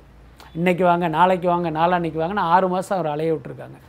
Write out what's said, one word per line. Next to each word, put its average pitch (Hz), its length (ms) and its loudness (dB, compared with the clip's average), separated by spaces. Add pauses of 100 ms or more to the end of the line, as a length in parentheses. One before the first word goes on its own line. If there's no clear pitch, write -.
(560)
"இன்னைக்கு 175 280 0
வாங்க, 175 240 2
நாளைக்கு 175 400 2
வாங்க, 175 240 0
நாளான்னைக்கு 165 500 0
வாங்கன்னு" 185 160 -4
ஆறு 185 300 2
மாசம் 185 300 -2
அவர் 156 140 -2
அலைய 156 220 -2
விட்டுருக்காங்க. 131 440 -12 (120)